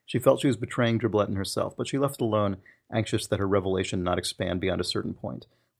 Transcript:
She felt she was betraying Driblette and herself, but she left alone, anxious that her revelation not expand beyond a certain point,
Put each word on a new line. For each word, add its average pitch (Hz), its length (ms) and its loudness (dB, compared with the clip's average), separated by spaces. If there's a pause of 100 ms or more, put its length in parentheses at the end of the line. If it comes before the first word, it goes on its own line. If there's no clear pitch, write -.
She - 140 -2
felt 131 220 4
she 151 60 2
was 120 100 2
betraying 117 420 0
Driblette 104 280 2
and 98 100 -4
herself, 98 380 -4
but 127 120 -4
she 143 100 -4
left 135 240 0
alone, 107 360 2 (360)
anxious 113 340 -2
that 95 120 0
her 98 80 0
revelation 95 560 0
not 90 160 2
expand 90 420 -4
beyond 90 180 0
a 90 60 0
certain - 300 -4
point, - 320 -12 (320)